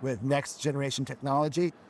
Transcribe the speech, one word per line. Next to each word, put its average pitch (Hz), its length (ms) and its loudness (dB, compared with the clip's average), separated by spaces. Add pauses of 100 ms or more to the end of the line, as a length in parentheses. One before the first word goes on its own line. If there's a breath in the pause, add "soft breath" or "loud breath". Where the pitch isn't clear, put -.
with 123 180 -2
next 139 400 0
generation 139 420 0
technology. 143 680 0 (160)